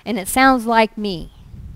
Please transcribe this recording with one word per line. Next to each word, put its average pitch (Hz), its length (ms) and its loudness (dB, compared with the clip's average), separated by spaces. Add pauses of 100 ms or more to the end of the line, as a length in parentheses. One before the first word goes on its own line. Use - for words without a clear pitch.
and 208 140 -4
it 185 80 -8
sounds 262 400 2
like 226 280 2
me. 196 360 -6 (440)